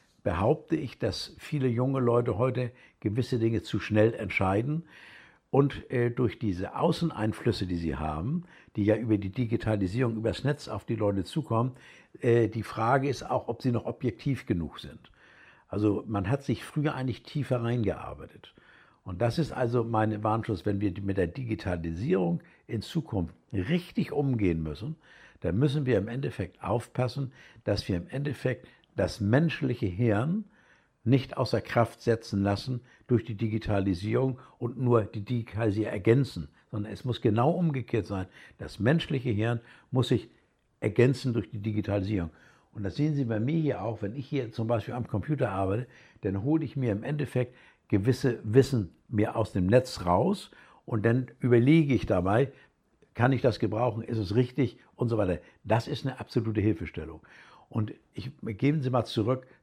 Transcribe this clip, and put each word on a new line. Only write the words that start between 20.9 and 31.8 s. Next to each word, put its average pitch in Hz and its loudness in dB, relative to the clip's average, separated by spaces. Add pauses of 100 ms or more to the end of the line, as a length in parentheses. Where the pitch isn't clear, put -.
mit 98 -2
der 92 2
Digitalisierung 110 -2 (260)
in 110 -4
Zukunft - -4 (200)
richtig 151 -2
umgehen 113 2
müssen, 92 -8 (420)
dann 87 0
müssen 143 2
wir 123 2
im 101 0
Endeffekt 123 -6
aufpassen, 123 -2 (320)
dass 101 -2
wir 95 0
im 87 -6
Endeffekt 131 -4 (300)
das - 0
menschliche 131 2
Hirn 120 0 (640)
nicht 123 2
außer 117 0
Kraft - 2